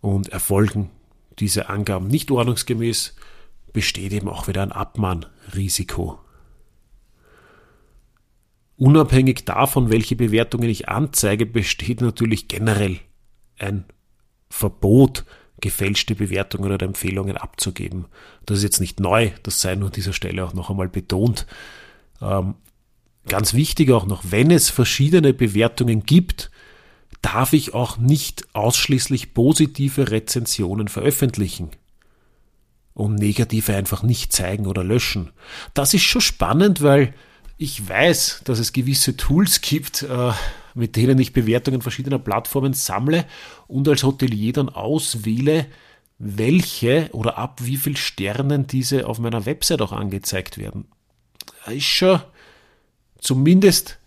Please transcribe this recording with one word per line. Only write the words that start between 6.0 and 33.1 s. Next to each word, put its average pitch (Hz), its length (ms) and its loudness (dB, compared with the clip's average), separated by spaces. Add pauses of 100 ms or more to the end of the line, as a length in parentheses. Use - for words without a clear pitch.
Unabhängig 131 680 6
davon, 127 460 0
welche 110 240 2
Bewertungen 117 540 0
ich - 200 -4
anzeige, 110 560 0
besteht 117 560 -4
natürlich 113 460 0
generell 101 520 -2 (580)
ein 98 280 -6 (640)
Verbot, 117 760 4 (340)
gefälschte 98 560 -4
Bewertungen 98 560 -4
oder 95 140 -2
Empfehlungen 95 520 -4
abzugeben. 87 680 -8 (400)
Das 104 140 0
ist 101 40 0
jetzt 101 160 0
nicht 92 200 -4
neu, 98 320 2 (120)
das - 180 -4
sei 92 140 -2
nur 98 140 -4
an - 40 -12
dieser 95 200 -6
Stelle 92 300 -6
auch 85 100 -8
noch 87 180 -8
einmal 92 180 -4
betont. 101 560 0 (760)
Ähm, 95 340 -2 (720)
ganz 101 260 0
wichtig 139 380 4
auch 101 160 4
noch, 98 240 -4
wenn 120 180 4
es 170 220 6
verschiedene 143 600 4
Bewertungen 113 720 2
gibt, - 460 2 (720)
darf 127 320 0
ich - 220 2
auch 120 220 -4
nicht 135 580 0
ausschließlich 123 800 0
positive 139 760 2
Rezensionen 107 760 -2
veröffentlichen 104 840 -2 (1300)
und 107 180 -2